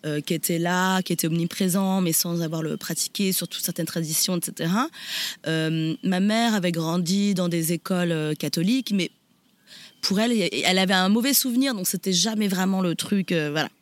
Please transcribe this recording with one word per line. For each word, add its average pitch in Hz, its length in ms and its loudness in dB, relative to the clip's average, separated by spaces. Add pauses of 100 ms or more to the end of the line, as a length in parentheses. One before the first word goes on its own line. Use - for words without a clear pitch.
euh, 151 160 -2
qui - 100 -2
était 165 260 0
là, 185 440 2
qui - 100 -2
était 165 140 -2
omniprésent, 185 720 0
mais 170 140 0
sans 170 260 0
avoir 160 220 -2
le 151 160 -4
pratiqué, - 540 -2
surtout - 280 -4
certaines 175 240 -4
traditions, 165 540 -2
et - 40 -2
cetera. 196 460 -2 (580)
Euh, 160 480 0 (100)
ma 185 160 2
mère 220 340 2
avait 180 180 0
grandi 175 640 2
dans 180 160 0
des 165 240 0
écoles, 175 380 0
euh, 156 220 0
catholiques, 185 600 0
mais 180 160 0 (920)
pour 196 200 0
elle, 240 120 2 (320)
elle 185 140 4
avait 190 160 2
un 185 160 4
mauvais 240 240 2
souvenir, 262 400 2
donc 185 120 -4
c'était 190 280 -2
jamais 208 340 0
vraiment 190 320 2
le 170 140 0
truc, 190 380 -2
euh, 151 180 0
voilà. 147 180 -2 (140)